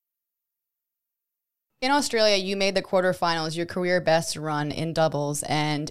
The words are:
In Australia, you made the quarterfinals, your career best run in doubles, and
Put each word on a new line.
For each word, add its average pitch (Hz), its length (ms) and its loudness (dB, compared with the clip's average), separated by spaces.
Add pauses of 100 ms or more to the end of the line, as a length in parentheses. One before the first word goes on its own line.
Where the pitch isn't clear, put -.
(1800)
In 254 80 0
Australia, 226 460 4
you 190 200 -2
made 196 200 0
the 190 80 0
quarterfinals, 170 760 0
your 170 80 -4
career 180 340 0
best 160 360 2
run 151 360 -4
in 160 220 -4
doubles, 147 480 0
and 151 500 -2